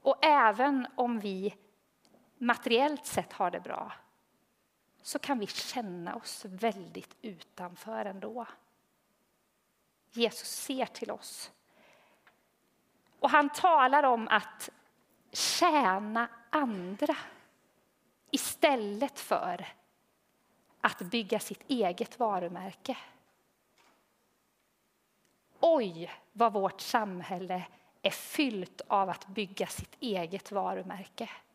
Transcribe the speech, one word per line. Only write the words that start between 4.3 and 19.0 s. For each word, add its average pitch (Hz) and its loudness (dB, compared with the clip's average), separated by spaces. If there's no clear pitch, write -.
så - -8
kan 269 -2
vi 202 -4
känna 180 -8
oss - -12
väldigt 190 -6
utanför 202 -10
ändå. 214 -8
Jesus - -2
ser 262 -4
till - -10
oss. - -12
Och 262 2
han 285 6
talar 294 6
om 233 4
att - 0
tjäna 226 2
andra 226 -2
istället 254 0